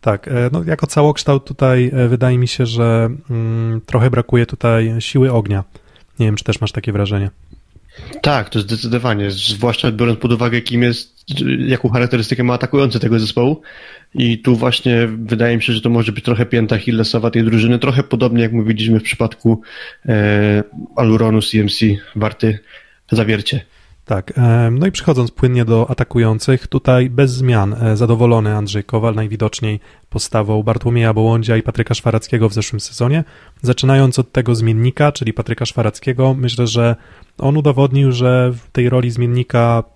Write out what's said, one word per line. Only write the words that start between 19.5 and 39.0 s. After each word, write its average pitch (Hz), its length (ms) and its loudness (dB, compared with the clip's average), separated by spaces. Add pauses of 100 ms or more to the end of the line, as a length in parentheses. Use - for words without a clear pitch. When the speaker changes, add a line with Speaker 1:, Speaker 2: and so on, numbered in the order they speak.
Speaker 2:
e, 104 560 2 (340)
Aluronu 110 460 4
C 110 160 0
M 104 100 2
C - 180 0 (300)
Warty 107 420 -2 (520)
Zawiercie. 110 500 -2 (440)
Speaker 1:
Tak, 98 320 -6
em, 117 420 2
no 170 80 2
i 190 60 0
przechodząc 127 380 0
płynnie 123 340 0
do 113 260 2
atakujących, 117 760 0
tutaj 127 440 2
bez 131 200 2
zmian, 120 520 0
e, 110 140 2
zadowolony 113 600 2
Andrzej 104 280 -4
Kowal, 110 300 -2
najwidoczniej 107 680 -4 (300)
postawą 107 520 -2
Bartłomieja 113 520 0
Bołądzia 113 420 2
i 113 60 0
Patryka 120 320 -2
Szwarackiego 113 540 0
w 101 60 -4
zeszłym 107 260 -4
sezonie. 147 440 -2 (380)
Zaczynając 131 560 2
od 127 140 -2
tego 120 220 0
zmiennika, 113 580 0
czyli 110 200 -4
Patryka 117 340 -4
Szwarackiego, 127 680 -2
myślę, 123 320 -2
że 117 300 0 (420)
on 139 180 0
udowodnił, 139 560 2
że 127 400 2
w 120 180 -12
tej 123 180 0
roli 123 220 0